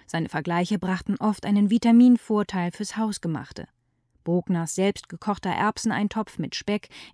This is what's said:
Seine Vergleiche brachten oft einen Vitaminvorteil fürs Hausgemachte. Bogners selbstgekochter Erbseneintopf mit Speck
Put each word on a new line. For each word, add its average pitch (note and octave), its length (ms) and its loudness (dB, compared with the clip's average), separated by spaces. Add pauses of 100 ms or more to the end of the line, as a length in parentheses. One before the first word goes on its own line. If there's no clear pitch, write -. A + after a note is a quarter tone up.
Seine E3 220 -4
Vergleiche F3 500 -2
brachten F#3 380 -4
oft - 280 -2
einen G#3 240 4
Vitaminvorteil A3+ 1040 4
fürs - 240 -10
Hausgemachte. G3+ 720 -6 (560)
Bogners E3+ 520 -2
selbstgekochter G3 760 -4
Erbseneintopf G#3 880 -2
mit D3+ 180 -6
Speck - 320 -4 (260)